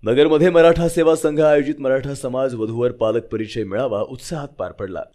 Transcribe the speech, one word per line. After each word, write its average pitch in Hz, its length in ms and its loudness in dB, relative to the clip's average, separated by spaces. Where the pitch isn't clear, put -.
नगरमध्ये 151 480 4
मराठा 170 380 4
सेवा 165 280 2
संघ 151 240 -2
आयोजित 147 380 2
मराठा 135 360 -2
समाज 131 400 -4
वधूवर 113 360 -2
पालक 113 320 -2
परिचय 110 420 -6
मेळावा 107 380 -4
उत्साहात 143 460 -10
पार 90 240 -10
पडला. 92 300 -10